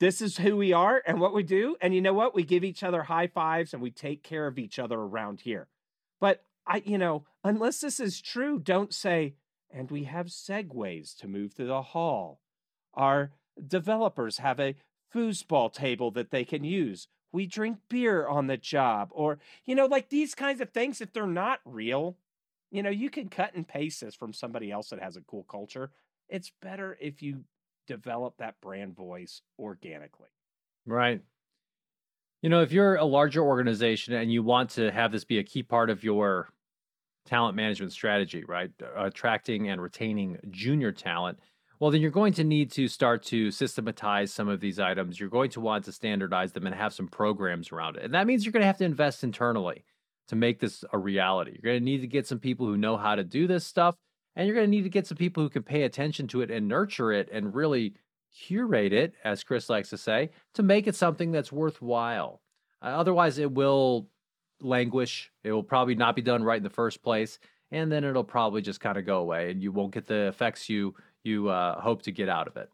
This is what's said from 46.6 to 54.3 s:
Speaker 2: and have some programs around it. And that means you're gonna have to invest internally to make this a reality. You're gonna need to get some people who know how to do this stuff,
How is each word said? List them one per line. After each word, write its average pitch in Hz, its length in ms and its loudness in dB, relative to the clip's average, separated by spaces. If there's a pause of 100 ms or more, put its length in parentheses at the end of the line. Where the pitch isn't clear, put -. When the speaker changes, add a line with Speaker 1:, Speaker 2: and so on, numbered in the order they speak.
Speaker 2:
and 92 80 -4
have 104 200 -4
some 92 140 -8
programs 92 600 -2
around 82 260 -6
it. - 80 -10
And 127 100 -4
that 196 120 4
means 233 180 2
you're 220 80 -6
gonna 220 120 4
have 196 140 4
to 190 60 2
invest 147 380 0
internally 113 600 -2 (440)
to 113 80 -2
make 117 240 2
this - 320 -4
a 107 60 2
reality. 95 640 0
You're 117 120 2
gonna 120 100 0
need 135 160 0
to 127 60 -6
get 131 200 0
some 120 120 -4
people 123 280 -2
who 104 120 2
know 110 180 2
how 104 180 2
to 101 100 0
do 139 220 0
this 180 200 0
stuff, 175 300 4 (400)